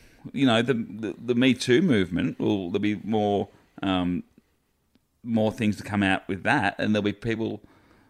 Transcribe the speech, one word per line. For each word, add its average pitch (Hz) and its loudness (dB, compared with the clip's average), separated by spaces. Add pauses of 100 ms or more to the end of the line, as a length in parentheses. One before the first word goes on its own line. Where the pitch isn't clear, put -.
(320)
you 139 2
know, 117 4
the, 131 0
the, 107 -6
the 120 -2
Me 127 6
Too 127 4
movement, 104 0
will, 101 0
there'll 101 -2
be 104 -2
more, 104 0 (340)
um, 90 -2 (1000)
more 110 0
things 107 -2
to - -16
come 104 -2
out 95 0
with 92 -6
that, 107 0
and 104 0
there'll 104 2
be 104 0
people, 110 -6 (500)